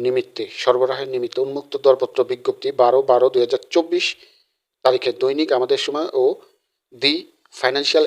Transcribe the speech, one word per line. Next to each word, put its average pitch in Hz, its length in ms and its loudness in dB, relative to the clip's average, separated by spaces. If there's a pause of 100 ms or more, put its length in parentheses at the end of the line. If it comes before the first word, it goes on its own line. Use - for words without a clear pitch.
নিমিত্তে, 123 400 -4 (180)
সরবরাহের 127 520 0
নিমিত্তে 123 320 -6
উন্মুক্ত 139 260 -10 (140)
দরপত্র 131 320 2 (120)
বিজ্ঞপ্তি 127 380 -6 (140)
বারো 123 160 4 (120)
বারো 123 240 4
দুই 123 100 2
হাজার 127 180 -2 (120)
চব্বিশ 170 320 0 (800)
তারিখে 127 260 0 (100)
দৈনিক 143 280 0 (100)
আমাদের 127 280 0
সময় 147 220 -4 (140)
ও - 20 4 (760)
দি 143 120 2 (440)
ফাইন্যান্সিয়াল 143 480 0